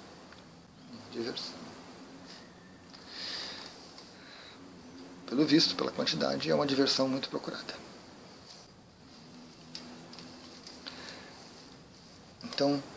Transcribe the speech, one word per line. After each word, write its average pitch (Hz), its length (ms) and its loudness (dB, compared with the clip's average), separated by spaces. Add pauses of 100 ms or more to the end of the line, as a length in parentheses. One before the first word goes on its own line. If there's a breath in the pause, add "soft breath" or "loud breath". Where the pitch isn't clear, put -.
(920)
Uma - 200 -12
diversão. - 500 -4 (3750 loud breath)
Pelo 135 180 8
visto, 147 300 10
pela - 160 2
quantidade, 143 580 4
é 160 60 10
uma 147 100 8
diversão 135 420 8
muito 131 220 2
procurada. - 460 -2 (4000 loud breath)
Então, 139 380 4 (160)